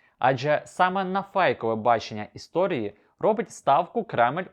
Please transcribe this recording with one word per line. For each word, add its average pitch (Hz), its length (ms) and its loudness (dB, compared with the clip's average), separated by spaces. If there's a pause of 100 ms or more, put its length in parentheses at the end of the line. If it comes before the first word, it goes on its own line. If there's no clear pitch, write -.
(200)
адже 135 460 0
саме 185 380 0
на 190 180 -4
фейкове 127 540 0
бачення 110 580 0
історії 160 640 -4 (220)
робить 208 320 0
ставку 175 520 0
Кремль 131 500 0